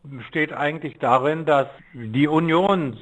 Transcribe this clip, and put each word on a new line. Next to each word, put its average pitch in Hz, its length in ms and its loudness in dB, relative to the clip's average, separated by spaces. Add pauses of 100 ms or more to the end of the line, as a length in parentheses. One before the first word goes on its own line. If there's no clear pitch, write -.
besteht 147 500 -6
eigentlich 147 460 -6
darin, 139 480 2
dass 139 220 2 (260)
die 123 340 0
Union 165 760 2